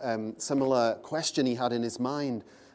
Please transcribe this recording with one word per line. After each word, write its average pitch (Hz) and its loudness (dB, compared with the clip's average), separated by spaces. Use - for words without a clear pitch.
um, 110 -2
similar 131 2
question 156 -2
he 120 2
had 120 0
in 117 0
his 117 -4
mind. 131 -2